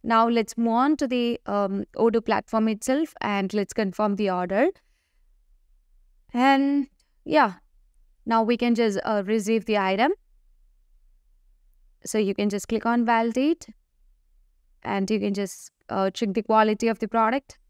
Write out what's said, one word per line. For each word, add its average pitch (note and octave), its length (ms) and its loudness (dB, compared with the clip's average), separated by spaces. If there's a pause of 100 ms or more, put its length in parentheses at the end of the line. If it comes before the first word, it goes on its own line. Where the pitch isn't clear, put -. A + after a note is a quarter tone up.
Now A3+ 240 4
let's A#3 300 0
move A#3 160 2
on C#4 240 2
to C#4 80 -2
the, A#3+ 400 -2
um, G3+ 380 -2 (120)
Odoo A3+ 260 2
platform A3 460 -2
itself, C4 540 -2
and G3 320 -4
let's G3+ 180 -2
confirm G3+ 440 -2
the G3+ 120 -2
order. F#3 400 0 (1700)
And C4+ 540 2 (360)
yeah, B3 300 4 (720)
now A3+ 160 2
we A3+ 160 2
can A#3+ 160 2
just, G#3+ 280 0
uh, G#3 220 -2
receive A3 400 0
the G#3 140 0
item. G3 340 0 (1900)
So - 140 -4
you G3 160 0
can G#3 160 0
just G3+ 180 -8
click A3 160 -4
on A#3+ 220 0
validate, A#3 600 0 (1160)
and G3 280 -4
you G#3+ 100 0
can G3+ 120 -2
just, G3 380 -8 (180)
uh, F#3+ 220 0
check G3 240 -6
the G#3+ 80 0
quality A3 460 2
of A3 100 -2
the A3 100 -6
product. A#3 500 -2 (120)